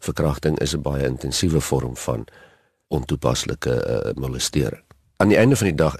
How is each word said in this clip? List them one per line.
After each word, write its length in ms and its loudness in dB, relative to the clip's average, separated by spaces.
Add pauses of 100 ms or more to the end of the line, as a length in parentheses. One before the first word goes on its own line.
verkrachting 580 0
is 160 -2
'n 80 -4
baie 240 -2
intensiewe 540 0
vorm 360 -2
van 300 -6 (600)
ontoepaslike, 960 -2
eh, 300 -2
molestering. 720 -4 (300)
Aan 120 4
die 80 6
einde 200 6
van 100 0
die 100 0
dag 240 2